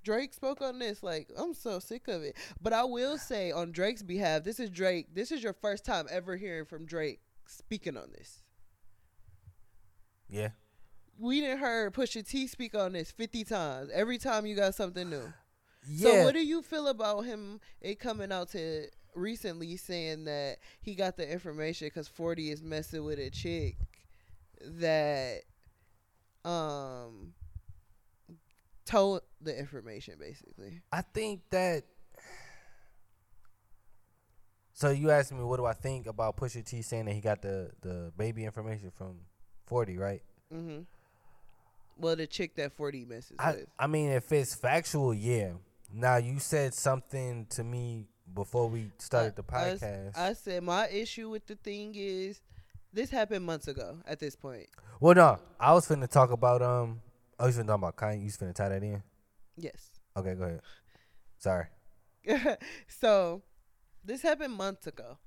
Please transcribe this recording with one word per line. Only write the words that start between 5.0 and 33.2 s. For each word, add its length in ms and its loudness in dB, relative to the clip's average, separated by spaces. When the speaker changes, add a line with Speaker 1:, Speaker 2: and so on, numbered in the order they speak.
Speaker 1:
This 180 -4
is 120 -4
your 100 -2
first 320 -4
time 240 -2
ever 260 -4
hearing 300 -8
from 200 -14
Drake 340 -4
speaking 500 -8
on 160 -12
this. 300 -20
Speaker 2:
Yeah. 220 -4
Speaker 1:
We 220 0
done 180 -2
heard 340 0
Pusha 340 -4
T 200 -4
speak 260 -10
on 200 0
this 180 -6
fifty 320 -6
times. 500 -4
Every 240 2
time 300 0
you 80 -4
got 180 4
something 340 -4
new. 240 -6
Speaker 2:
Yeah. 220 6
Speaker 1:
So 160 12
what 80 8
do 100 2
you 200 0
feel 240 -4
about 380 0
him, 340 -10
it 180 -6
coming 320 -6
out 180 -4
to 380 -6
recently 600 -6
saying 480 -6
that 320 -4
he 140 -8
got 220 0
the 140 -6
information 600 -6
'cause 160 -10
forty 420 -4
is 140 -8
messing 400 -6
with 160 -4
a 100 -6
chick 460 -4
that, 840 2
um, 920 -6
told 360 4
the 180 -6
information, 600 -12
basically? 640 -18
Speaker 2:
I 120 -2
think 380 -6
that, 320 2